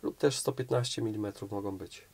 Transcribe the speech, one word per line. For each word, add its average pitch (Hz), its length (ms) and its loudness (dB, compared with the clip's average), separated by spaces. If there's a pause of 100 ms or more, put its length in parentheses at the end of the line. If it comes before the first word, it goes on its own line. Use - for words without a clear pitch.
lub - 140 -2
też 139 200 4
sto - 140 0
piętnaście 127 500 0
milimetrów 104 500 -2
mogą 98 260 -2
być. 92 360 -12